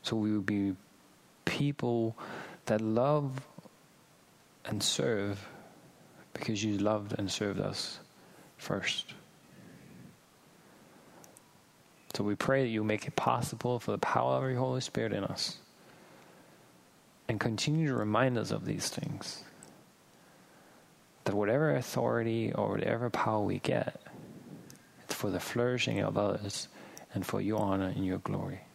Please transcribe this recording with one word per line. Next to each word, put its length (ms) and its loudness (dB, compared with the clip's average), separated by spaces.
So 140 -2
we 160 2
would 160 0
be 280 2
people 720 0
that 160 2
love 580 2
and 160 -2
serve 680 2
because 300 -2
you 160 2
loved 400 2
and 100 0
served 300 -2
us 400 -4
first. 560 -4
So 80 0
we 100 2
pray 300 2
that 60 2
you 140 0
make 220 0
it 100 -6
possible 640 2
for 120 -2
the 80 0
power 440 2
of 60 0
your 100 0
Holy 220 0
Spirit 320 -2
in 100 0
us 360 -4
and 120 -2
continue 480 2
to 80 2
remind 420 4
us 140 -2
of 140 -4
these 240 -2
things. 540 -6
That 120 2
whatever 400 4
authority 800 2
or 160 2
whatever 400 0
power 320 2
we 180 0
get, 400 0
it's 120 -6
for 140 -2
the 100 -2
flourishing 640 0
of 160 0
others 500 0
and 120 -2
for 160 -2
your 180 2
honor 280 2
and 180 -2
your 140 0
glory. 400 -4